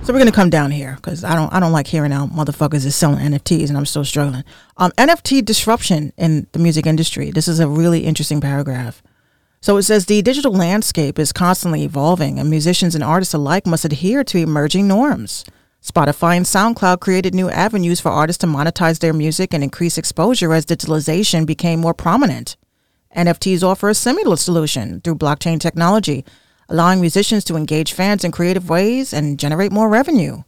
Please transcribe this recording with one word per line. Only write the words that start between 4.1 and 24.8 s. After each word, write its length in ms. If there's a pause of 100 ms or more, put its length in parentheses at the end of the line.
Um, 220
N 100
F 140
T 180
disruption 800
in 340
the 60
music 260
industry. 460
This 180
is 100
a 80
really 380
interesting 380
paragraph. 600 (600)
So 160
it 60
says, 200
"The 160
digital 320
landscape 680
is 140
constantly 520
evolving, 540
and 120
musicians 440
and 80
artists 300
alike 340
must 200
adhere 380
to 120
emerging 500
norms. 560 (400)
Spotify 540
and 80
SoundCloud 560
created 340
new 140
avenues 500
for 120
artists 320
to 40
monetize 520
their 160
music 400
and 100
increase 320
exposure 560
as 140
digitalization 800
became 340
more 140
prominent. 640 (520)
N 160
F 140
Ts 220
offer 260
a 60
similar 420
solution 640